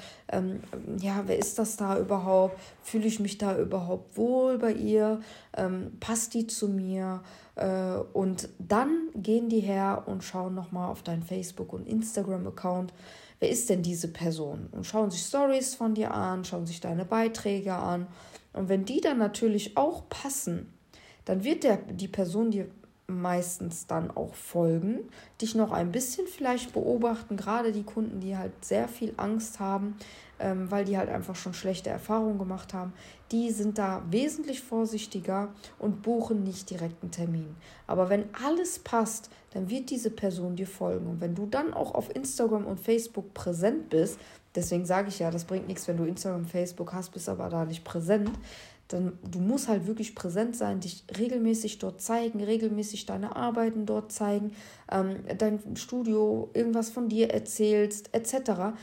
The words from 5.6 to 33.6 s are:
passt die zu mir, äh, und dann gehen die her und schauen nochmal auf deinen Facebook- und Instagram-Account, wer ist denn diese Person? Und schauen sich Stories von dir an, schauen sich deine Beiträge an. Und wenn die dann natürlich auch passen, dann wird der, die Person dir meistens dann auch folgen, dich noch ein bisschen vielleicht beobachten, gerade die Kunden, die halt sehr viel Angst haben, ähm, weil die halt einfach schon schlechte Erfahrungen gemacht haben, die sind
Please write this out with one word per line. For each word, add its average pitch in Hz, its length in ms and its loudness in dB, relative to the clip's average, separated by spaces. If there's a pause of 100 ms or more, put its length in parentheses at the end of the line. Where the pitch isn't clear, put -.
passt - 340 -2
die 226 140 0
zu 208 220 -2
mir, 190 520 -2 (340)
äh, 190 440 0 (140)
und 190 340 0 (100)
dann 208 320 2 (260)
gehen 226 340 2
die 226 100 4
her 196 460 2
und 190 180 -4
schauen 185 320 -4
nochmal 180 340 -4
auf - 140 -8
deinen 165 200 -2
Facebook- 180 500 -6
und 185 120 -8
Instagram-Account, 190 1080 -2 (480)
wer - 80 4
ist - 200 0
denn 180 140 4
diese 170 240 -2
Person? 160 640 -4
Und 185 140 -6
schauen 214 260 2
sich 175 100 -4
Stories 269 540 2
von 226 180 0
dir 214 200 0
an, 185 320 -2
schauen 175 200 -4
sich 170 140 -8
deine 175 260 -2
Beiträge 208 680 0
an. 180 340 0 (440)
Und 190 160 -2
wenn 190 180 4
die 254 160 2
dann 294 160 4
natürlich 208 600 2
auch 302 320 2
passen, - 640 -4 (500)
dann 190 200 0
wird 311 200 2
der, 220 140 8
die 180 320 -6
Person 196 420 2
dir 196 160 -2 (400)
meistens 180 800 -2
dann 165 240 -2
auch - 240 -6
folgen, 170 640 2 (420)
dich 226 140 -2
noch 220 160 4
ein 175 200 2
bisschen 269 360 -2
vielleicht 247 460 -2
beobachten, 226 640 2
gerade 220 340 0
die 208 100 -2
Kunden, 214 380 -4
die 190 180 -4
halt 190 140 -4 (100)
sehr 220 260 2
viel 233 300 -6
Angst 220 420 -2
haben, 196 360 0 (440)
ähm, 185 300 -2
weil 202 160 2
die 196 100 2
halt 190 140 2
einfach 180 260 -4
schon 180 200 -6
schlechte 185 340 -2
Erfahrungen 220 480 2
gemacht 185 340 -4
haben, 185 220 -4 (380)
die 233 180 4
sind 208 300 2